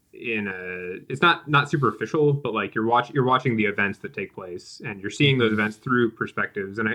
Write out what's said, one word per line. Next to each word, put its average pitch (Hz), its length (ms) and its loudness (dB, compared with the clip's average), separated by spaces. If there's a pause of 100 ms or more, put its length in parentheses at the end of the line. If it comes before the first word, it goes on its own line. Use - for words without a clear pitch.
(140)
in 110 340 -4
a, 90 640 -8
it's 135 120 -2
not, 170 260 2
not 143 200 2
superficial, 143 640 2
but, 135 200 0
like, 101 220 -2
you're 113 100 0
watch-, 120 260 2
you're 131 140 2
watching 127 320 2
the 107 80 2
events 101 320 0
that - 160 -12
take 98 200 -8
place, 92 520 -14
and 101 160 -10
you're 101 80 -8
seeing 135 300 2
those 113 120 4
events 107 260 0
through 120 340 2
perspectives. 101 680 -6
And 110 100 -2
I, 107 80 0